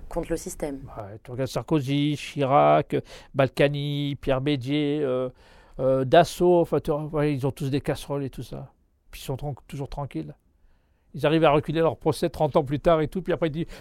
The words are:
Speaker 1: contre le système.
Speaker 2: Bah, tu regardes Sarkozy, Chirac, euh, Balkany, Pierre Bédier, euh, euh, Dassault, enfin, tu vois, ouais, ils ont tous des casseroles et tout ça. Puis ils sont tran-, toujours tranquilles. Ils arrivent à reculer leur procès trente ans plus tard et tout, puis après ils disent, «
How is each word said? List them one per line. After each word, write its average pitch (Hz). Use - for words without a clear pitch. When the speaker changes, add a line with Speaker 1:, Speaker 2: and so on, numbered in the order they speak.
Speaker 1:
contre 165
le 165
système. 151
Speaker 2:
Bah, 110
tu -
regardes 123
Sarkozy, 143
Chirac, 147
euh, 135
Balkany, 143
Pierre 131
Bédier, 143
euh, 127
euh, 131
Dassault, 175
enfin, 160
tu -
vois, 151
ouais, 151
ils 135
ont 131
tous 139
des 139
casseroles 143
et 127
tout -
ça. 135
Puis -
ils -
sont 139
tran-, 143
toujours 151
tranquilles. 147
Ils 139
arrivent 156
à 156
reculer 151
leur 160
procès -
trente 156
ans 160
plus 139
tard 165
et 151
tout, 180
puis 175
après 170
ils 160
disent, « 156